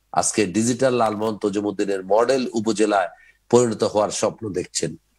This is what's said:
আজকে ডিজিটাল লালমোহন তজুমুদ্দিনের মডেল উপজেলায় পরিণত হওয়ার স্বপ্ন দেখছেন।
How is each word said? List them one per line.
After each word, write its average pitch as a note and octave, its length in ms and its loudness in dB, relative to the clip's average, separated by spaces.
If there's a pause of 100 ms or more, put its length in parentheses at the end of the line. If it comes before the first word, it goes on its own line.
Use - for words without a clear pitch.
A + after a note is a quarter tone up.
(120)
আজকে - 340 0
ডিজিটাল A#2+ 480 0
লালমোহন A2 420 -2
তজুমুদ্দিনের G2+ 680 -2
মডেল A#2+ 480 2
উপজেলায় G#2 560 2 (420)
পরিণত A#2 340 4
হওয়ার G2+ 260 0
স্বপ্ন G#2 420 -4
দেখছেন। E2+ 440 -6 (220)